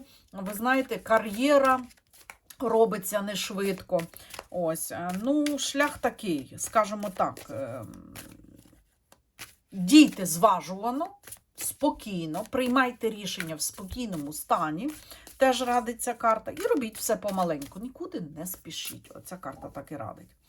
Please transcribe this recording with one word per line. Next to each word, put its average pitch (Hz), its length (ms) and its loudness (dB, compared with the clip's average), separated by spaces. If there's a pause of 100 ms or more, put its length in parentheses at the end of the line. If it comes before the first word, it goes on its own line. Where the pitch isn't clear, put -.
(300)
ви 190 220 -8
знаєте, 247 440 0
кар'єра 247 840 4 (800)
робиться 220 640 2
не 202 140 -6
швидко. 190 680 -2 (480)
Ось, 165 420 -4
е, 175 200 -6 (120)
ну, 294 340 2
шлях 285 400 0
такий, 170 600 -2
скажімо 208 560 0
так, 143 220 0 (140)
ем, 117 380 -8 (1800)
дійте 196 540 8
зважувано, 196 840 2 (460)
спокійно, 190 920 -4
приймайте 247 600 2
рішення 180 460 -6
в 151 60 -8
спокійному 185 720 -6
стані, 175 560 -2 (480)
теж 254 240 4
радить 240 400 -2
ця 247 120 -4
карта, 226 380 0
і - 100 -10
робіть 254 360 0
все - 180 0
помаленьку, 185 640 -4
нікуди 269 420 -10
не 156 240 -10
спішіть. - 720 -12
Оця - 220 -14
карта 147 320 -12
так - 220 -12
і 147 40 -10
радить. - 400 -12 (140)